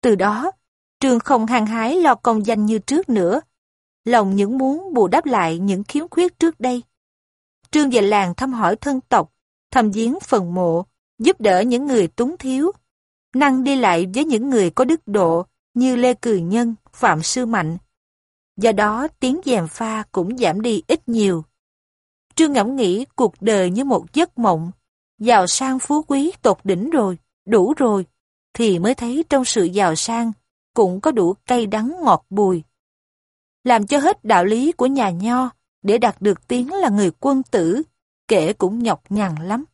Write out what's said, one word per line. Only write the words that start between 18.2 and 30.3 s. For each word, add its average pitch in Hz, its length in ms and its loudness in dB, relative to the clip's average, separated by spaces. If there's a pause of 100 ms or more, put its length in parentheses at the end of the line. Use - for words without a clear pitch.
Do 220 140 2
đó, 214 360 0 (120)
tiếng 277 260 -2
gièm 208 220 0
pha 220 440 -8
cũng 190 260 -4
giảm 202 240 -2
đi 220 260 -2
ít - 220 -2
nhiều. 196 360 0 (880)
Trương 311 180 2
ngẫm 240 220 0
nghĩ 220 300 0 (100)
cuộc 226 260 0
đời 196 300 2
như 240 140 -2
một 240 280 -2
giấc 339 240 -2
mộng, 175 340 0 (480)
giàu 247 280 4
sang 262 320 -2
phú 302 280 -2
quý 285 240 0 (100)
tột 202 220 2
đỉnh 196 260 -2
rồi, 208 280 0 (280)
đủ 214 320 2
rồi, 208 280 0 (520)
thì 202 220 2
mới 220 160 0
thấy 254 340 -4
trong 269 160 2
sự 214 180 0
giàu 185 320 0
sang 233 360 -4 (420)